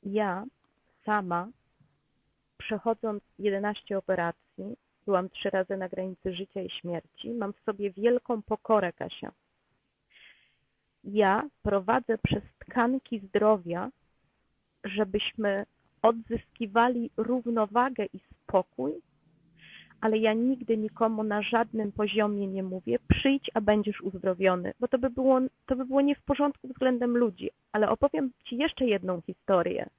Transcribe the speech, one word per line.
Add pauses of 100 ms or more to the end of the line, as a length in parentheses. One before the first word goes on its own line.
Ja (600)
sama, (1080)
przechodząc (160)
jedenaście
operacji, (280)
byłam
trzy
razy
na
granicy
życia
i
śmierci,
mam
w
sobie
wielką
pokorę,
Kasia. (1700)
Ja (140)
prowadzę
przez (160)
tkanki
zdrowia, (960)
żebyśmy (360)
odzyskiwali
równowagę
i
spokój, (1080)
ale
ja
nigdy
nikomu
na
żadnym
poziomie
nie
mówię: (100)
„Przyjdź,
a
będziesz
uzdrowiony”,
bo
to
by
było, (260)
to
by
było
nie
w
porządku
względem
ludzi. (220)
Ale
opowiem (120)
ci
jeszcze
jedną
historię.